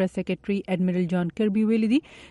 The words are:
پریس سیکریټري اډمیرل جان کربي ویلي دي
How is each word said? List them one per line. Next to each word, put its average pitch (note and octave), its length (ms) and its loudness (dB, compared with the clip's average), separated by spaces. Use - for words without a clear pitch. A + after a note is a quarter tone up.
پریس F#3+ 160 0
سیکریټري F#3+ 400 -4
اډمیرل F3+ 400 0
جان F3 260 0
کربي G#3+ 300 0
ویلي A3 240 2
دي C#4+ 60 4